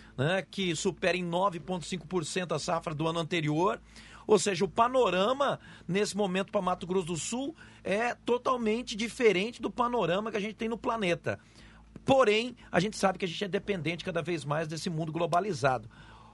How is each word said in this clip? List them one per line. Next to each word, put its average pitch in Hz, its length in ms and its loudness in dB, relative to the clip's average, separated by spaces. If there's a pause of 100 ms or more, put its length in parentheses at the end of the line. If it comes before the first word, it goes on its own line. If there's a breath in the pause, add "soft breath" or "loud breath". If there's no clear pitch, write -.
(160 loud breath)
né, 170 340 2
que 185 240 0
supera 175 440 0
em 180 60 -4
nove 175 360 0
ponto 180 260 -6
cinco 180 220 -8
por 180 160 0
cento 175 300 -4
a 151 60 0
safra 165 360 -4
do 156 120 0
ano 165 120 0
anterior. 165 600 0 (440 loud breath)
Ou 214 120 8
seja, 190 280 0
o 190 40 0
panorama, 233 880 4 (280 loud breath)
nesse 190 280 0
momento, 196 360 0
pra 208 100 0
Mato 180 240 -2
Grosso 180 220 0
do 175 100 -2
Sul 269 380 -4 (280 loud breath)
é 220 300 0
totalmente 240 840 -2
diferente 214 680 2
do 240 100 -4
panorama 220 580 0
que 214 80 -2
a 202 40 -2
gente 214 140 -6
tem 226 140 -4
no 226 80 -4
planeta. 180 640 -2 (640 loud breath)
Porém, 240 500 4 (160 loud breath)
a - 80 2
gente 208 160 0
sabe 190 220 0
que 196 80 -6
a - 20 -2
gente 165 160 -6
é 196 40 -4
dependente 175 560 -4
cada 170 180 -4
vez 156 240 -4
mais 151 220 -2
desse 160 220 -6
mundo 165 220 -4
globalizado. 156 800 0 (440 loud breath)